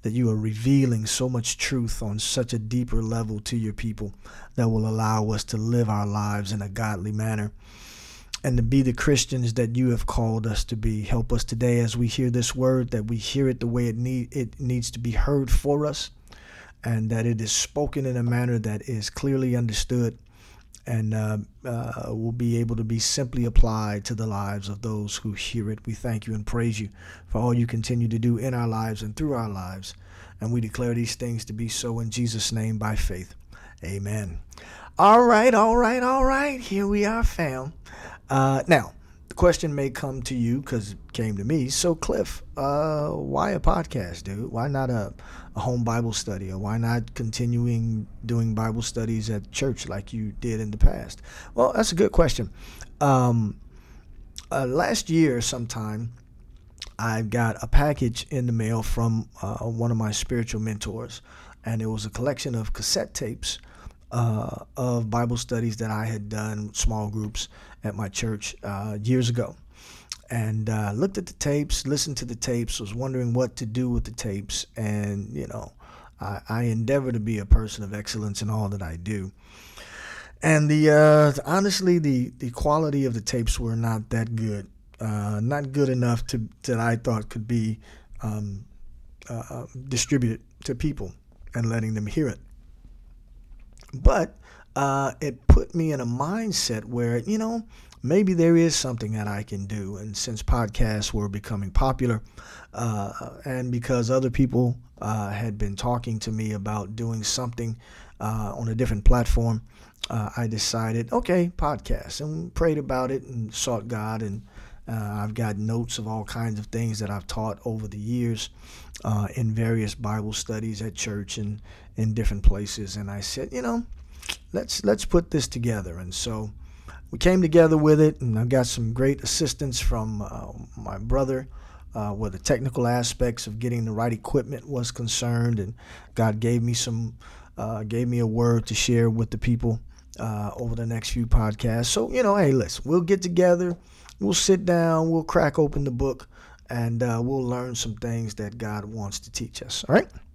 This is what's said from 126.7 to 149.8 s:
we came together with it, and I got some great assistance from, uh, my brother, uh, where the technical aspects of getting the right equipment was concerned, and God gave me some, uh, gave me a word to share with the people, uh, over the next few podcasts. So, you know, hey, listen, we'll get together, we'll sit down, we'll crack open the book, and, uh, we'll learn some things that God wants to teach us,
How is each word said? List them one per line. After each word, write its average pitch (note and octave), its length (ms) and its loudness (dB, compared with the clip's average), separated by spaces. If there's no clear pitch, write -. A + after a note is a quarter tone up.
we A#2 80 -10
came F#3 220 6
together D#3+ 360 8
with D3+ 240 8
it, D#3 200 6
and A#2 180 0
I B2+ 60 2
got B2 220 4
some A#2 260 -2
great C3+ 300 2
assistance C3 580 -2
from, A2 420 0
uh, A2 300 -10
my G2 220 -10
brother, B2+ 500 0
uh, G#2 160 -2
where G#2 200 -4
the F#2 80 -10
technical B2 480 0
aspects A#2+ 600 0
of A2 120 -8
getting A#2 260 -2
the A2 80 -2
right A2+ 200 0
equipment C3 560 -4
was B2 220 -4
concerned, A#2+ 680 0
and G2 140 -6
God A2 260 2
gave A#2+ 220 2
me A#2 120 0
some, A#2 400 -4
uh, A2 280 -6
gave A#2 240 0
me A#2+ 100 0
a A#2 80 2
word A#2 400 4
to A2 80 -4
share A#2 340 4
with A2+ 220 0
the A2 80 -4
people, A#2+ 420 2
uh, G#2 380 -4
over A#2 180 -4
the A#2 120 -4
next A2+ 240 -4
few A#2 160 0
podcasts. A2+ 600 2
So, A2+ 240 0
you B3+ 120 2
know, G3+ 140 6
hey, D#3 160 6
listen, A2 340 0
we'll E3+ 160 4
get F#3 200 2
together, F3 540 4
we'll G3 160 0
sit F#3+ 300 4
down, E3 460 4
we'll D#3+ 140 2
crack D#3+ 340 2
open D3 260 2
the C3 80 -2
book, B2+ 360 -2
and, A#2 340 0
uh, A#2 180 0
we'll C3 220 0
learn B2 320 -4
some A2 200 -6
things A#2 400 -4
that G#2+ 220 -8
God G#2 260 -6
wants G#2 360 -8
to - 100 -18
teach - 320 -10
us, - 260 -8